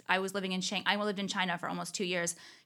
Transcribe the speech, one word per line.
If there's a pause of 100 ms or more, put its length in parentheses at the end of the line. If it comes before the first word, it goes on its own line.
I
was
living
in
Shang-,
I
lived
in
China
for
almost
two
years, (300)